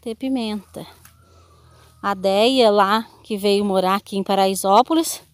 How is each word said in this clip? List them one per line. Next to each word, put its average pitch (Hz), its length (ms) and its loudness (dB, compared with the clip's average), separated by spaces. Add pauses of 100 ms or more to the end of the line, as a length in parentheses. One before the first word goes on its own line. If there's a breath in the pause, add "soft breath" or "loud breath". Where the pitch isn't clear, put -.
ter 226 140 -12
pimenta. 226 680 -8 (1160 soft breath)
A 202 120 -4
Deia 214 560 2
lá, 208 340 2 (200)
que 214 140 -8
veio 202 260 0
morar 190 320 0
aqui 202 220 -8
em 196 60 -4
Paraisópolis 196 1000 0 (120)